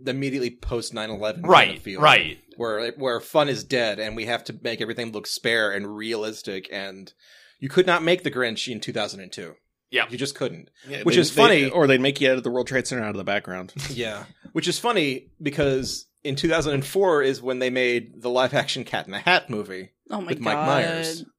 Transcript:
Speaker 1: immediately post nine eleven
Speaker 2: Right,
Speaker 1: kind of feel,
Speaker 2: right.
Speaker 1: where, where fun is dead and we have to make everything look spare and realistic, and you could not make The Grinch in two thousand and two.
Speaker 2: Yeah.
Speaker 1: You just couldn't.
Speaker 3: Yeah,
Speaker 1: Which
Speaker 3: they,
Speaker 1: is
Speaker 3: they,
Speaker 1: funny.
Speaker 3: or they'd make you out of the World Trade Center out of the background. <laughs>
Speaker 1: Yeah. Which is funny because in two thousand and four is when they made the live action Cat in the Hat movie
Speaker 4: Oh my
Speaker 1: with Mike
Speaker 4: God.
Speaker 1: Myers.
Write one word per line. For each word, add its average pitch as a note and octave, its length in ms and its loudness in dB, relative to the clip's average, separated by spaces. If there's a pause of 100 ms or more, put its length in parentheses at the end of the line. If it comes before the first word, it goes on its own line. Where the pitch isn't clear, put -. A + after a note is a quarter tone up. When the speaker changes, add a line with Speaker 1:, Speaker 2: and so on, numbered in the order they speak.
Speaker 1:
immediately C3 440 -4
post A#2 420 -6
nine A2 160 -6
eleven G#2+ 320 -6
Speaker 2:
Right, D#3 260 8
Speaker 1:
kind E2 100 -6
of - 60 -16
feel, G2 180 -6
Speaker 2:
right. G#2 360 4 (200)
Speaker 1:
where, A2+ 360 -4
where B2+ 260 -4
fun D3 280 2
is A2+ 160 -4
dead A2 360 -2
and A2 160 -6
we A2+ 100 -6
have A#2 200 -4
to A2 180 -14
make A#2 180 -6
everything A2+ 300 -6
look G#2+ 160 -10
spare A2+ 440 0
and G2+ 240 -6
realistic, A2 760 -6
and F#2+ 420 -12 (460)
you C3+ 100 -6
could F3+ 160 4
not F3 160 2
make F3 220 2
The C#3 80 -4
Grinch A#2+ 400 -2
in G#2+ 100 -8
two B2 100 -6
thousand G#2 280 -6
and F#2 120 -18
two. E2+ 220 -14 (380)
Speaker 2:
Yeah. A#2 180 2
Speaker 1:
You A#2+ 80 -8
just C3 180 -4
couldn't. A#2 340 -6 (180)
Speaker 3:
Yeah, - 160 -8
Speaker 1:
Which F3 120 4
Speaker 3:
they, F3 60 10
Speaker 1:
is D3+ 140 0
Speaker 3:
they, - 60 8
Speaker 1:
funny. E3 280 8
Speaker 3:
or D#3+ 160 4
they'd C3 160 6
make C3+ 200 2
you C3 100 6
out C3 60 2
of A#2+ 60 -6
the A#2+ 60 -2
World B2 180 0
Trade B2+ 200 -2
Center B2 160 -4
out G#2 80 -4
of G#2 60 -6
the F#2+ 60 -6
background. F#2 580 -4
<laughs> - 100 -8
Speaker 1:
Yeah. A2 320 -6 (300)
Which E3 140 -2
is E3+ 120 -2
funny D#3 500 0 (120)
because C#3 680 0 (160)
in C#3 140 -4
two D#3+ 120 0
thousand D#3 240 2
and C#3 120 0
four F#3 360 4
is C3 180 2
when B2+ 200 -4
they B2+ 100 0
made A#2+ 540 0
the B2 80 0
live B2+ 240 2
action B2 280 0
Cat F#2 220 -4
in F#2+ 60 -14
the G2+ 80 -6
Hat F3 320 2
movie F#2+ 400 -8 (180)
Speaker 4:
Oh G#3+ 120 -6
my E3+ 80 -10
Speaker 1:
with - 100 -4
Mike A2+ 160 0
Speaker 4:
God. D3+ 120 -2
Speaker 1:
Myers. E3 560 0 (160)